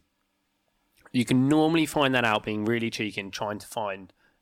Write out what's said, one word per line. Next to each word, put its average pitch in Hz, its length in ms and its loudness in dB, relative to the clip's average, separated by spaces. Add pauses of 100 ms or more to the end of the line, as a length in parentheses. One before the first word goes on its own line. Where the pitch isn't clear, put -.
(1120)
You 120 140 2
can 131 240 2
normally 156 380 4
find 139 260 2
that 123 100 2
out 107 200 2
being 107 220 -4
really 117 260 0
cheeky 107 280 -6
and 98 140 -10
trying 104 240 -6
to - 80 -14
find 98 480 -8 (280)